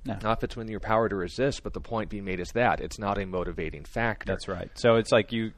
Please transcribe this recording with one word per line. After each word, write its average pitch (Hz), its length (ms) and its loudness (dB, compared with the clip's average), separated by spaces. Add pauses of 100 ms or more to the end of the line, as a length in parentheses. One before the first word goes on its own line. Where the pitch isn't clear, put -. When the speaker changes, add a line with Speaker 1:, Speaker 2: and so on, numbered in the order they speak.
Speaker 1:
No. 101 180 -6
Speaker 2:
Not 110 160 2
if - 60 -4
it's - 120 -4
within 110 140 -8
your 104 100 -6
power 110 280 4
to 98 80 -2
resist, 117 460 0
but 101 120 -6
the 98 60 -6
point 110 300 -4
being 101 140 -6
made 92 160 -2
is 87 120 -6
that 113 280 4
it's - 180 -8
not 101 200 0
a 98 80 -2
motivating 85 580 -4
factor. 113 420 -2
Speaker 1:
That's 95 220 -4
right. 87 260 -6
So 117 220 6
it's 113 160 2
like 113 200 6
you, 113 260 -2